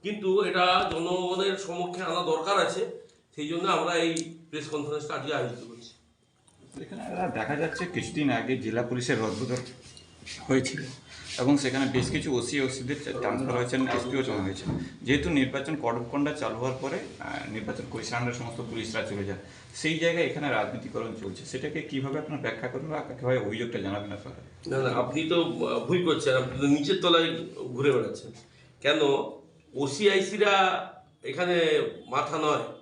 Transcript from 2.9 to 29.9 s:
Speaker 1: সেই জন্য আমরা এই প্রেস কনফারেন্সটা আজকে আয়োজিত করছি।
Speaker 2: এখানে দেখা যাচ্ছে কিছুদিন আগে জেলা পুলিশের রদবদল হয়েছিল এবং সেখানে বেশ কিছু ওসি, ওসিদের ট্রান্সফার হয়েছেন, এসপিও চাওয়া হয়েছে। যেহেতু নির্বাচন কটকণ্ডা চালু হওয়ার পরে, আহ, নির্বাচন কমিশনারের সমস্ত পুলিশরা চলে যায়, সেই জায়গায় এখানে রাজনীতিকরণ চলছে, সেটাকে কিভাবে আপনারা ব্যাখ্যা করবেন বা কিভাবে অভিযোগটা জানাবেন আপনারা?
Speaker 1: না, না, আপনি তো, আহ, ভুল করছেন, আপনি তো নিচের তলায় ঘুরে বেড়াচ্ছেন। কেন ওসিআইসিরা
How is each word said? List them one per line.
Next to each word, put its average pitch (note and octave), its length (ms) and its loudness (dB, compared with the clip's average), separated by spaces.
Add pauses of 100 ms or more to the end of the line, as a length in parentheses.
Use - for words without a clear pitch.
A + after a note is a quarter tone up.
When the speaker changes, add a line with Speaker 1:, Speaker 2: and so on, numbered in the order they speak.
Speaker 1:
সেই D3+ 160 -6
জন্য F3 140 -2 (120)
আমরা E3+ 160 0 (120)
এই E3 80 2 (360)
প্রেস D3+ 240 -6
কনফারেন্সটা D3 440 -4
আজকে C#3 200 -4
আয়োজিত A#2+ 320 -4
করছি। - 220 -18 (920)
Speaker 2:
এখানে G#3+ 200 -12 (340)
দেখা C#3 240 -2
যাচ্ছে E3 220 -2 (120)
কিছুদিন C#3+ 320 0 (120)
আগে B2 140 0 (100)
জেলা A2+ 260 0
পুলিশের B2 340 0
রদবদল A2+ 380 -2 (840)
হয়েছিল - 340 2 (600)
এবং C3+ 120 6 (100)
সেখানে C3+ 220 2 (100)
বেশ F#3 180 2
কিছু D#3 240 -2
ওসি, - 180 -2 (120)
ওসিদের C3 320 -4 (220)
ট্রান্সফার A#2+ 380 0
হয়েছেন, C3 220 0 (140)
এসপিও B2+ 320 0
চাওয়া G#2+ 180 -2
হয়েছে। F#2+ 200 -6 (400)
যেহেতু C#3 220 2 (120)
নির্বাচন C3+ 340 0 (100)
কটকণ্ডা A#2+ 480 0 (100)
চালু A2 200 -2
হওয়ার B2+ 200 -2
পরে, C3 220 -4
আহ, - 400 -8 (120)
নির্বাচন - 360 -6
কমিশনারের A#2+ 480 -4
সমস্ত A2+ 200 -8 (100)
পুলিশরা A2 320 -4 (100)
চলে G2+ 180 -4
যায়, F#2 120 -6 (400)
সেই D#3+ 220 0
জায়গায় E3+ 260 4
এখানে D3 200 -2
রাজনীতিকরণ A2+ 640 -2 (100)
চলছে, F#2+ 200 -8 (100)
সেটাকে D3 280 -4 (100)
কিভাবে C#3 340 -2
আপনারা D3 220 -6
ব্যাখ্যা A2+ 260 -4
করবেন D#3 220 -6
বা D3+ 60 -2 (180)
কিভাবে B2+ 300 2
অভিযোগটা A2+ 380 -4
জানাবেন G2+ 320 -4
আপনারা? - 220 -14 (320)
Speaker 1:
না, C3+ 120 2
না, B2 60 2 (120)
আপনি D#3 200 0 (100)
তো, E3+ 120 6
আহ, - 440 0
ভুল F3 200 4
করছেন, D3 340 4
আপনি B2+ 200 -4
তো C#3+ 140 4
নিচের D#3 280 2
তলায় E3 260 6 (460)
ঘুরে C3+ 200 6
বেড়াচ্ছেন। - 360 -2 (520)
কেন D#3 160 4 (760)
ওসিআইসিরা G3 800 4 (760)